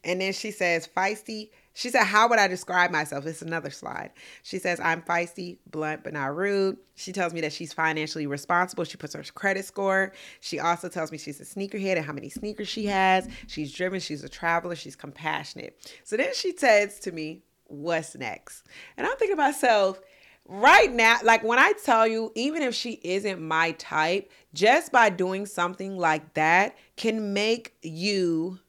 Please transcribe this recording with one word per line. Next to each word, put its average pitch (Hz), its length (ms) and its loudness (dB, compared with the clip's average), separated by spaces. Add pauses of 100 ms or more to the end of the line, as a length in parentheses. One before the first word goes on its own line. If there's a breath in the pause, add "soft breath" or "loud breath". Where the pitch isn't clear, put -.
And 185 160 -2
then 190 140 -2
she 214 160 -8
says, 170 380 -2
"Feisty." 214 640 -6 (260 soft breath)
She 247 120 -8
said, 240 160 4
"How 214 240 4
would 226 100 6
I 196 80 6
describe 180 420 0
myself?" 151 360 -4
It's 160 160 -10
another 160 280 -6
slide. - 420 -10 (320 loud breath)
She 190 160 -8
says, 180 200 -2
"I'm 165 220 0
feisty, 175 560 -4 (120)
blunt, 156 360 -6
but - 80 -10
not 143 200 -4
rude." 196 440 0 (180)
She - 160 -14
tells 180 220 -2
me 165 80 -4
that 151 100 -4
she's 160 220 -12
financially 156 540 -2
responsible. 175 580 -2
She - 100 -14
puts - 180 -12
her 156 80 -12 (120)
credit 196 320 -2
score. 190 480 0 (260 loud breath)
She - 180 -8
also 170 300 -2
tells 165 240 -6
me 156 60 -12
she's 143 240 -14
a - 20 -18
sneakerhead 196 540 -4
and 156 80 -2
how 147 80 -10
many 143 160 -10
sneakers 208 400 -10
she 220 160 -6
has. 190 420 2 (200 loud breath)
She's 151 260 -8
driven. 185 260 -4
She's 143 240 -10
a 135 60 -14
traveler. 170 480 -2
She's - 180 -16
compassionate. 151 840 -10 (280 loud breath)
So 214 100 -6
then 311 180 -2
she 381 220 -4
says 208 460 4
to 185 100 -8
me, 160 320 -10 (220)
"What's 160 500 -4
next?" - 480 -10 (320 loud breath)
And - 100 -4
I'm 523 120 -2
thinking 403 180 0
to 302 80 0
myself, 208 560 2 (460 soft breath)
right 269 480 8
now, 233 300 6
like, 226 200 6
when 233 160 4
I 370 140 8 (100)
tell 226 240 6
you, 226 280 -2
even 294 260 -2
if 254 120 0
she - 300 -6
isn't 185 380 -2
my 160 320 2
type, 165 580 -2 (220 soft breath)
just 233 400 4
by 233 160 6
doing 190 360 -4
something 190 520 -4
like 156 380 0
that 165 420 2 (180 soft breath)
can 214 380 -2
make 226 480 -2
you 175 880 -2